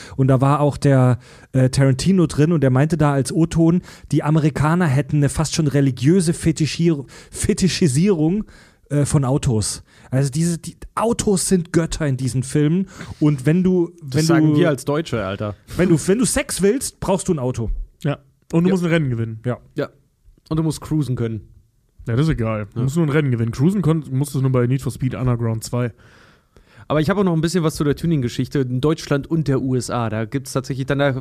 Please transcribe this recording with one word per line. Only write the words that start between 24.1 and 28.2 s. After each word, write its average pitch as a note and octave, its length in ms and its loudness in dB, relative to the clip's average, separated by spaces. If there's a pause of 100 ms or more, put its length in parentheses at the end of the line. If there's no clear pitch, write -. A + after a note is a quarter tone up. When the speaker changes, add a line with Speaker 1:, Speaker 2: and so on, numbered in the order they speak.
Speaker 3:
musst C3+ 240 -4
du C3+ 40 -2
nur C3 120 0
bei B2 160 2
Need C3 140 -2
for A#2 100 -6
Speed B2+ 240 -4
Underground A2+ 480 -2
zwei. B2 280 -4 (960)
Speaker 2:
Aber D3 140 0
ich D#3+ 100 0
hab G3+ 80 0
auch G#3 60 2
noch F3+ 100 2
ein D#3+ 60 0
bisschen E3 240 0
was D#3 100 0
zu - 80 -2
der C#3+ 140 0
Tuning-Geschichte C#3 640 -2